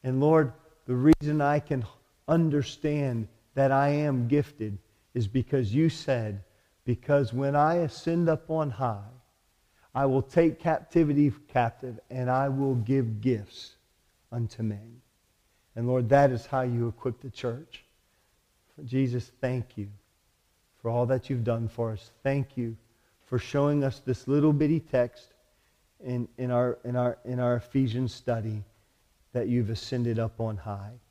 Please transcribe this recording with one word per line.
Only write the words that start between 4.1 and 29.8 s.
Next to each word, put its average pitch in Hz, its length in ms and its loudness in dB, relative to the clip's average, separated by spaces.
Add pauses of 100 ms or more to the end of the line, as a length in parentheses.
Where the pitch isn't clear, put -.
gifted 110 500 -2 (360)
is 113 120 0
because 120 480 0
you 160 140 4
said, 113 560 -4 (400)
"Because 135 480 0
when 139 240 -2
I 156 220 4
ascend 165 500 -2
up 156 200 -2
on 160 220 -2
high, 107 400 -6 (840)
I 139 140 0
will 131 160 2
take 165 380 2
captivity 147 720 2 (160)
captive 120 500 -2 (120)
and 127 200 -4
I 135 180 2
will 135 280 0
give 113 440 0
gifts 107 540 -4 (560)
unto 117 320 -6
men." 113 380 -6 (760)
And 117 140 -4
Lord, 123 220 0
that 139 200 8
is 120 160 -4
how 131 160 -2
you 120 240 -2
equip 120 340 -6
the 135 100 -14
church. 127 540 -8 (1000)
Jesus, 123 560 -2
thank 127 360 -4
you 101 120 -8 (920)
for 117 100 -4
all 120 160 0
that 127 220 -2
you've 123 160 -2
done 117 220 -2
for 113 240 -4
us. 104 220 -12 (100)
Thank 139 340 -2
you 113 200 -6 (500)
for 123 120 -2
showing 143 460 0
us 131 160 -4
this - 260 -6
little 151 260 4
bitty 147 280 2
text - 540 -2 (680)
in, 123 240 -4 (120)
in 127 120 -4
our, 123 340 0
in 123 120 -4
our, 123 280 0
in 123 140 -6
our 123 180 2
Ephesians 123 560 -2
study 110 520 -6 (680)
that 120 140 -4
you've 120 240 0
ascended 117 480 -4